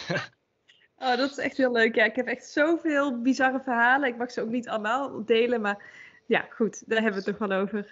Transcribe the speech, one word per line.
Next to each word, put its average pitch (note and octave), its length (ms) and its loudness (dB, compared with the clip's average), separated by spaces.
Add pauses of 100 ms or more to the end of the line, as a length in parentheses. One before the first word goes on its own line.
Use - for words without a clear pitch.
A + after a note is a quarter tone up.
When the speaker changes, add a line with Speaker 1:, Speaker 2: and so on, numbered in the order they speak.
Speaker 1:
<laughs> - 280 -6 (640)
Speaker 2:
Oh, B3+ 180 0
dat C4+ 140 0
is - 60 -18
echt - 200 -6
heel B3+ 140 4
leuk. A#3 240 2
Ja, A3+ 100 4
ik A3+ 100 0
heb B3 120 -2
echt - 180 -8
zoveel D4 760 0
bizarre C4 420 2
verhalen. B3+ 460 2
Ik A#3 80 -6
mag B3 140 -6
ze - 100 -6
ook G3 80 -4
niet A#3+ 200 -4
allemaal A3 560 -4
delen, A#3 360 2
maar G3+ 240 -4 (400)
ja, - 260 0
goed, - 380 -2
daar A3 120 0
hebben G3 220 0
we - 60 -6
het G3+ 100 -4
toch A3 80 -2
wel F#3+ 120 0
over. G3+ 320 -4